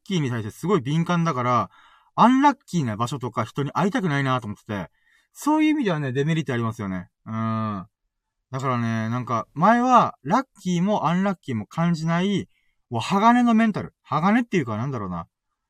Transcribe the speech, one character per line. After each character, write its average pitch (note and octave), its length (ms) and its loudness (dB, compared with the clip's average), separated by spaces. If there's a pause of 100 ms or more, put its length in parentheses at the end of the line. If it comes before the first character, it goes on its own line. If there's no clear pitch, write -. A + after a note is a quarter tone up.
キ G3 120 -4
ー E3+ 40 0
に C#3 100 0
対 A#2 120 -4
し G2+ 40 -8
て G#2 60 -8
す - 140 -10
ご G3 120 2
い D3 40 -4
敏 D3+ 240 0
感 F3 180 0
だ D#3+ 100 0
か B2+ 100 -2
ら、 B2 260 0 (460)
ア G3 120 6
ン C4 140 4
ラ C#4+ 140 4
ッ - 100 -16
キ F3 140 -4
ー C#3+ 60 0
な G#2+ 120 -4
場 A#2 100 -2
所 C#3+ 120 -6
と A#2+ 120 -6
か A#2 120 -2
人 C#3 200 -6
に C#3 80 -6
会 F3 180 0
い - 20 -2
た B3 100 -2
く F#3 80 0
な C#3 100 0
い C#3 40 0
な C3 180 0
と A2 60 -12
思 G#2 80 -8
っ - 20 -16
て - 80 -20
て、 G2 240 -6 (440)
そ D4+ 240 0
う D#4 60 2
い D4+ 40 4
う - 40 4
意 - 40 2
味 D4+ 100 0
で F#3+ 60 0
は D#3 80 -2
ね、 C#3 120 -4
デ C#3 140 0
メ D#3+ 100 0
リ D#3+ 80 -2
ッ - 20 -16
ト C3+ 80 -4
あ A#2+ 40 -2
り A#2 60 -2
ま A2+ 100 -2
す - 80 -10
よ G2 80 -4
ね。 F2+ 200 -6 (160)
う A2 60 -12
ん。 A2 540 -4 (680)
だ B2+ 80 -8
か A#2+ 80 -6
ら B2 100 0
ね、 A2+ 320 -4
な B2 100 -4
ん B2 60 -8
か、 A2+ 280 -4
前 G#3+ 280 4
は、 B3 420 4
ラ G3+ 200 0
ッ - 20 -20 (160)
キ F3+ 180 0
ー E3+ 40 2
も G3 240 0
ア D#3+ 80 2
ン F#3 80 0
ラ G3 120 0
ッ - 40 -12
キ - 140 -6
ー - 20 -2
も G#2+ 100 -4
感 E3+ 300 0
じ D#3 100 -4
な E3 160 0
い、 F#3 260 -2 (420)
も A#2 100 -4
う - 20 -2
鋼 A3+ 400 4
の A#3+ 140 4
メ A3+ 100 4
ン G#3+ 80 0
タ C#3+ 80 -6
ル。 E2 120 -12 (100)
鋼 F#3+ 380 2
っ - 20 -2
て G#3+ 140 -2
い E3 40 4
う B2+ 40 -2
か、 A2 120 -4
な A2+ 80 -4
ん C#3+ 60 -6
だ B2 80 -6
ろ G2+ 80 -6
う - 20 -6
な。 F2 180 -8 (420)